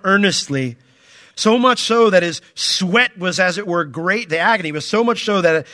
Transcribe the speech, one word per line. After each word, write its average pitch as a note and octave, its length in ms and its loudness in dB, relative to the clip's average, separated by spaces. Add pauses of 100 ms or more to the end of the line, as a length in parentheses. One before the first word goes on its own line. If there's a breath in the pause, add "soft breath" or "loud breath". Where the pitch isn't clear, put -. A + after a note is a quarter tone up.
earnestly, E3 720 0 (580 soft breath)
so A3 220 2
much B3 220 2
so A3+ 320 2
that F3+ 120 4
his E3+ 160 -6 (160 soft breath)
sweat G#3+ 600 -2
was F3+ 240 -2
as F3+ 160 0
it G3+ 100 -8
were E3+ 160 -2
great," F3 460 -4
the D#3+ 100 -2
agony F3+ 320 0
was D3+ 160 -6
so A3 160 0
much A#3 220 -2
so G3+ 160 0
that D#3+ 320 2